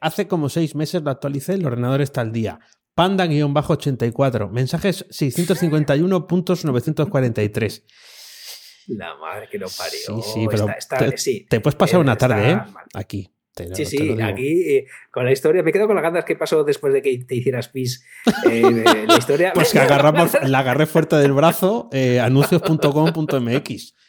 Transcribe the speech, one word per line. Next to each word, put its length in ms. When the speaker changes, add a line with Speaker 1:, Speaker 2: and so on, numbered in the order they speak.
Speaker 1:
"Hace 260
como 220
seis 240
meses 300
lo 80
actualicé, 420
el 120
ordenador 360
está 200
al 100
día. 280
Panda 320
guion 260
bajo 200
ochenta 340
y 40
cuatro. 380
Mensajes 600
seiscientos 480
cincuenta 360
y 60
uno 240
puntos 400
novecientos 440
cuarenta 340
y 60
tres". 360
Speaker 2:
La 280
madre 340
que 100
lo 100
parió. 300
Speaker 1:
Sí, 140
sí, 160
pero 160
Speaker 2:
Está, 80
está, 20
Speaker 1:
te, 60
Speaker 2:
sí, 320
Speaker 1:
te 120
puedes 140
pasar 240
Speaker 2:
eh, 20
Speaker 1:
una 160
tarde, 340
Speaker 2:
está 160
Speaker 1:
¿eh? 40
Speaker 2:
mal. 220
Speaker 1:
Aquí. 360
Te 140
lo, 60
Speaker 2:
Sí, 80
Speaker 1:
te 60
Speaker 2:
sí, 100
Speaker 1:
lo 160
digo. 120
Speaker 2:
aquí, 200
eh, 100
con 140
la 60
historia. 300
Me 100
quedo 140
con 100
las 80
ganas 220
que 100
pasó 280
después 280
de 120
que 200
te 120
hicieras 340
pis. 340
Eh, 120
Speaker 1:
<laughs> 460
Speaker 2:
la 100
historia. 360
Speaker 1:
Pues 180
que 80
agarramos, 540
Speaker 2:
<laughs> 100
Speaker 1:
la 160
agarré 280
fuerte 300
del 160
brazo, 600
eh, 260
anuncios 440
punto 280
com 220
punto 240
m 200
x. 380